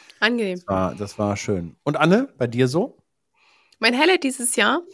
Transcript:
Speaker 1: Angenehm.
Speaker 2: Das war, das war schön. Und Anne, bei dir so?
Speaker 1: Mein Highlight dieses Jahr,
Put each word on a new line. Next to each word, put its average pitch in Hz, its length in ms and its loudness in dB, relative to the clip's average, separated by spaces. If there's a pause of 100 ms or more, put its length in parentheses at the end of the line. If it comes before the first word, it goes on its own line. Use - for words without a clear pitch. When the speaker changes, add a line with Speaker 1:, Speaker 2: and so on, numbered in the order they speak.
(200)
Speaker 1:
Angenehm. 214 380 -2
Speaker 2:
Das - 80 -20
war, 95 280 0
das 101 240 -10
war 101 180 0
schön. 87 480 -4
Und 147 120 -2
Anne, 185 320 4 (100)
bei 123 80 0
dir 123 220 0
so? 180 280 -2 (840)
Speaker 1:
Mein 240 160 2
Highlight 339 280 2
dieses 254 320 -4
Jahr, 233 240 2 (140)